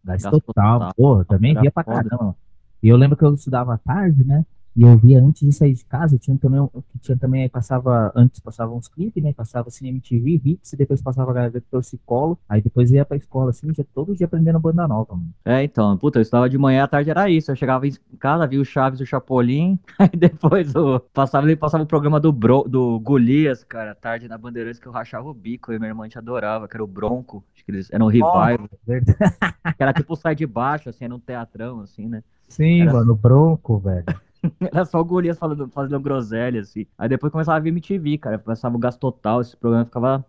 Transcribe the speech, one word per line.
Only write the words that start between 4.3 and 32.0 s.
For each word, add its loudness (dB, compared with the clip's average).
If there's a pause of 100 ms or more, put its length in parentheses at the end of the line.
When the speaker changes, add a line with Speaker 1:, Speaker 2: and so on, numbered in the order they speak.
Speaker 1:
E 6
eu 10
via 8
antes 2
de 4
sair 4
de -6
casa, 0
tinha -2
também, 0
um, 2
que -14
tinha -4
também, -2
aí -2
passava, -2
antes 4
passava -10
uns -12
clipes, -6
né? -2
Passava -8
Cine -12
M -6
T -2
V, 2
Hits, -4
e -12
depois -4
passava -4
a -4
Gazeta -4
do -20
Torcicolo, -4 (120)
aí 0
depois 0
ia 4
pra -6
escola, -4
assim, -6
já -4 (100)
todo -6
dia -2
aprendendo 2
banda 0
nova, -4
mano. -10 (120)
Speaker 2:
É, 2
então, 0
puta, 0
eu 4
estudava 2
de -2
manhã, 2
à 0
tarde 0
era 0
isso, 0
eu -2
chegava -2
em -2 (260)
casa, 0
via -2
o 0
Chaves, -2
o -8
Chapolin, 0
<laughs> -20
aí 6
depois 0
o, 2
passava, -2
ele 4
passava -2
o -6
programa 0
do 2
Bro-, 2
do 0
Golias, 0
cara, -14
à -20
tarde -10
na -16
Bandeirantes, -12
que -20
eu -18
rachava -12
o -16
bico, -12
e -6
minha -8
irmã -12
te -18
adorava, -8
que -18
era -8
o -8
Bronco, -8 (100)
acho -20
que -14
eles -10
eram 2
o 4
Revival. 2
Speaker 1:
Nossa, -16
verdade. 0 (600)
Speaker 2:
Que -4
era 2
tipo -4
Sai -4
de -4
Baixo, -6
assim, -16
era -12
um -16
teatrão, -12
assim, -16